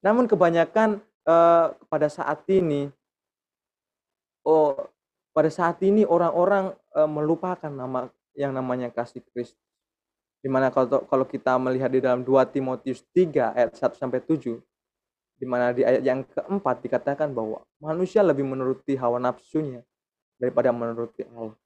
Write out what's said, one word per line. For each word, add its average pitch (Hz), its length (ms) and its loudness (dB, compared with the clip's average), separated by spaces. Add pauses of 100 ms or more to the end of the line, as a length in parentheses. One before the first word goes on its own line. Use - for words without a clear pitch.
Namun 208 280 2
kebanyakan, 180 720 2 (240)
eh, 170 420 6 (220)
pada 151 200 0
saat - 400 -6
ini, 151 400 0 (1600)
oh, 151 320 4 (560)
pada 156 160 2
saat 170 320 -2
ini 202 240 4
orang-orang, 175 680 0
eh, - 360 -2
melupakan 160 600 -4
nama 127 400 -8 (280)
yang 139 160 -2
namanya 127 400 -4
kasih 120 400 -8
Kristus. - 280 -10 (760)
Di 135 120 -8
mana 131 200 2
kalau, 131 400 0
kalau 131 160 2
kita 127 320 -2
melihat 127 320 -2
di 131 120 2
dalam 127 200 0
dua 131 240 4
Timotius 131 640 -6
tiga 147 480 0
ayat 120 160 0
satu - 240 -4
sampai 127 240 -6
tujuh, 123 400 -4 (760)
di 127 80 -10
mana 123 280 0
di 123 80 -2
ayat 123 240 2
yang 131 160 0
keempat 135 640 -4
dikatakan 139 480 -4
bahwa 110 320 -8 (160)
manusia 175 400 -2
lebih 139 240 2
menuruti 131 480 -4
hawa 123 240 -2
nafsunya 123 640 -6 (560)
daripada 123 320 0
menuruti 117 640 -6
Allah. 113 320 -12